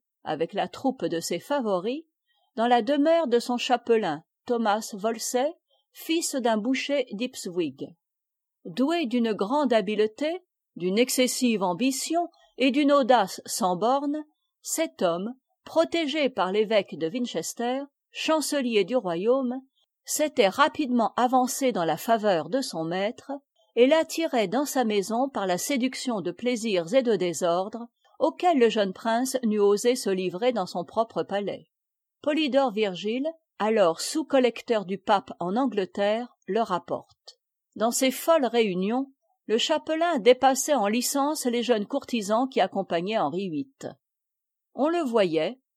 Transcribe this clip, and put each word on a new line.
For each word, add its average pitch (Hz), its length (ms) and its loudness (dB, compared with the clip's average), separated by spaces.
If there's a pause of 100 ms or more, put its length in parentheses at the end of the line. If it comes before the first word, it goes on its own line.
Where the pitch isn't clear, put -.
(240)
avec 156 300 -4
la 180 140 -2
troupe - 380 -4
de 165 140 -2
ses 170 200 -4
favoris, 233 640 -2 (520)
dans 233 120 0
la 240 160 4
demeure 302 420 2
de 240 140 2
son 247 180 -2
chapelain, 226 640 0 (240)
Thomas 226 480 0
Wolsey, 233 580 -2 (420)
fils - 420 -2
d'un 233 220 2
boucher 262 560 -2
d'Ipswich. 180 720 -6 (800)
Doué 277 420 0
d'une 226 260 0
grande 240 400 0
habileté, 220 720 0 (300)
d'une 185 240 -2
excessive 247 640 2
ambition 262 640 -2 (300)
et 262 100 4
d'une 277 220 2
audace 240 560 4
sans 180 300 -2
bornes, 277 460 0 (380)
cet - 400 -4
homme, 190 320 0 (300)
protégé 320 640 0
par 180 220 -2
l'évêque 202 480 0
de 160 100 -2
Winchester, 240 720 -4 (300)
chancelier 269 720 0
du 190 120 -2
royaume, 226 640 0 (440)
s'était 285 460 2
rapidement 247 680 2
avancé 254 540 2
dans 190 140 0
la 160 120 0
faveur 202 520 0
de 254 120 0
son 170 220 -6
maître 190 480 -4 (440)
et 240 120 8
l'attirait 320 600 2
dans 247 180 0
sa 269 180 0
maison 220 460 0
par 202 180 -4
la 180 100 0
séduction 247 640 -2
de 170 80 -4
plaisirs 208 640 -2
et 269 80 4
de 233 140 2
désordres 180 720 -2 (300)
auxquels 320 420 2
le 233 100 6
jeune 202 240 0
prince 247 500 -2
n'eût 214 160 0
osé 208 380 4
se 247 120 -2
livrer 202 440 0
dans 196 120 -2
son 180 200 -6
propre 226 380 -4
palais. 196 440 -6 (540)
Polydore 277 500 2
Virgile, 208 560 -2 (320)
alors 202 400 4
sous-collecteur 240 840 0
du 185 120 -6
pape - 440 -2
en 180 160 -2
Angleterre, 208 760 -2 (140)
le 202 140 -2
rapporte. - 800 -6 (340)
Dans 220 160 0
ces 262 200 2
folles 311 340 2
réunions, 226 680 0 (360)
le 214 100 2
chapelain 320 640 0
dépassait 254 560 4
en 208 120 0
licence 277 580 -2
les 240 160 0
jeunes 214 240 0
courtisans 233 640 -2
qui 226 140 -2
accompagnaient 190 560 -2
Henri 180 300 -2
huit. 147 380 -8 (920)
On 269 120 0
le 339 160 0
voyait, 202 560 2 (180)